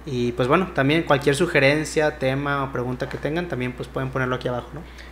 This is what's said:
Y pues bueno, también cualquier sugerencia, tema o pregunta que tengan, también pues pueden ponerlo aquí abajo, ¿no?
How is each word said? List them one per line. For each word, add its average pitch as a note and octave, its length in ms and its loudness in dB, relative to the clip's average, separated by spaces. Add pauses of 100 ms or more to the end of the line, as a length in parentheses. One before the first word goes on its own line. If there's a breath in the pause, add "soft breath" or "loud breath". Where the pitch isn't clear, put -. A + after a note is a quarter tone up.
Y A#2+ 260 0
pues B2 160 0
bueno, F3 260 4
también C#3+ 280 4
cualquier C#3+ 340 4
sugerencia, D3+ 840 2
tema C#3 460 0
o C3 80 -6
pregunta B2+ 340 -4
que C3 120 -6
tengan, E3+ 300 -4
también B2 260 -4
pues C3 120 -8
pueden C3+ 240 -4
ponerlo B2+ 260 0
aquí C3 120 -4
abajo, B2 240 -4
¿no? C#3+ 80 -12 (320 loud breath)